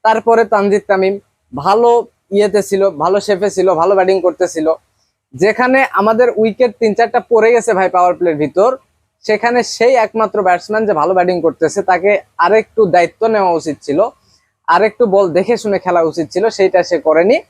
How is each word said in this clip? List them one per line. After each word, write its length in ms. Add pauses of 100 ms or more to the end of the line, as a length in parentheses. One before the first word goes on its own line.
তারপরে 360 (120)
তানজিদ 340
তামিম 280 (380)
ভালো 360 (460)
ইয়েতে 340
ছিল, 120 (220)
ভালো 220
শেপে 300
ছিল, 120 (140)
ভালো 140
ব্যাটিং 300
করতেছিল। 420 (680)
যেখানে 460 (200)
আমাদের 280 (140)
উইকেট 300 (100)
তিন 160
চারটা 220 (120)
পড়ে 240
গেছে 220
ভাই 180
পাওয়ার 220
প্লের 240
ভিতর, 280 (560)
সেখানে 340 (160)
সেই 180 (120)
একমাত্র 320 (100)
ব্যাটসম্যান 380
যে 160
ভালো 160
ব্যাটিং 280
করতেছে, 340 (100)
তাকে 220 (340)
আরেকটু 360 (140)
দায়িত্ব 260 (120)
নেওয়া 260
উচিত 260
ছিল, 140 (680)
আরেকটু 360 (120)
বল 100 (120)
দেখে 260
শুনে 220
খেলা 240
উচিত 240
ছিল, 120 (120)
সেইটা 220 (100)
সে 80 (100)
করেনি। 300 (120)